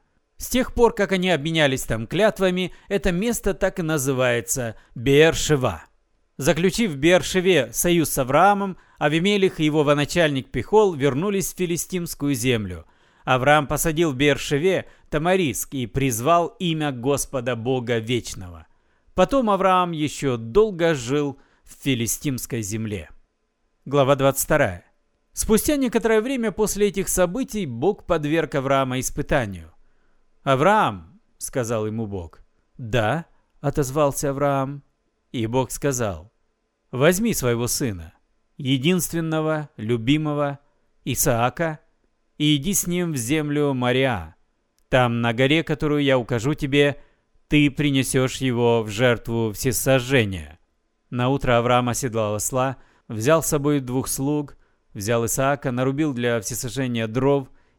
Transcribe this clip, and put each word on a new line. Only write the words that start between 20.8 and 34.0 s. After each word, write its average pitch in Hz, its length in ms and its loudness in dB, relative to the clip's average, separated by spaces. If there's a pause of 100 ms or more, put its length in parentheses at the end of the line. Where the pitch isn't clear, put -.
жил 139 440 -2 (240)
в - 220 -20
филистимской 120 800 -2
земле. 104 460 -6 (760)
Глава 143 320 2
двадцать 135 280 0
вторая. 120 400 0 (480)
Спустя 220 440 2
некоторое 226 440 2
время 233 300 -2
после 202 380 0
этих 185 200 -4
событий 190 560 -2
Бог 139 420 -2
подверг 156 500 0
Авраама 131 420 0
испытанию. 110 720 -4 (720)
"Авраам", — 135 800 2 (180)
сказал 113 480 -4
ему 110 200 -6
Бог. 92 340 -10 (360)
"Да", — 120 500 -2 (340)
отозвался 143 680 0